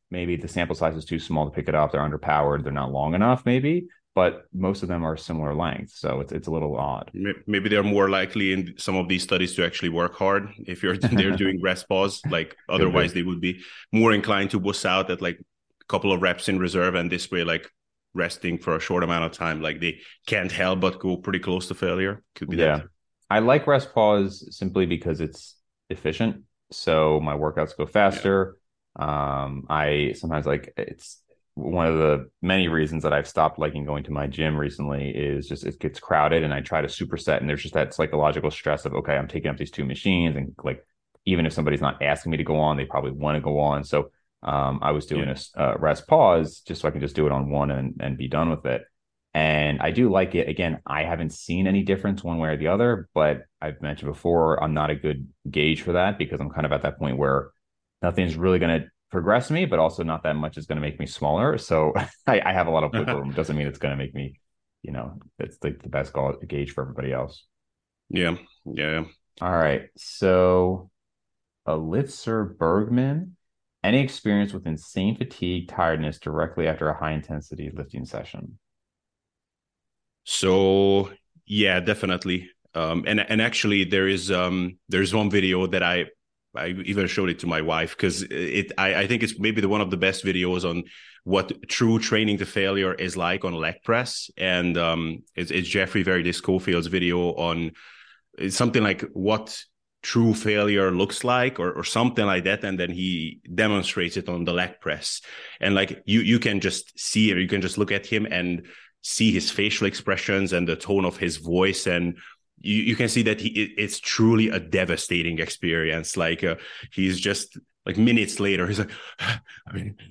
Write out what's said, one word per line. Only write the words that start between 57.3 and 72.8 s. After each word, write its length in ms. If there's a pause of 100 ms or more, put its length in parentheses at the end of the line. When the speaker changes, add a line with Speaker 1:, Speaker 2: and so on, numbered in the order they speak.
Speaker 1:
nothing's 360
really 220
gonna 260 (260)
progress 400
me, 140
but 120
also 260
not 200
that 140
much 200
is 100
gonna 120
make 200
me 60
smaller. 520
So 360 (160)
<laughs> 180
I, 180
I 80
have 140
a 40
lot 140
of 80
wiggle 220
Speaker 2:
<laughs> 40
Speaker 1:
room. 140
Doesn't 240
mean 100
it's 120
gonna 180
make 180
me, 240 (440)
you 100
know, 260 (180)
it's, 240
like, 200
the 80
best 240
ga-, 240 (100)
gauge 240
for 120
everybody 280
else. 340 (640)
Speaker 2:
Yeah. 280 (260)
Yeah. 400 (380)
Speaker 1:
All 100
right. 460
So 920 (760)
Elitzer 920
Bergman, 800 (480)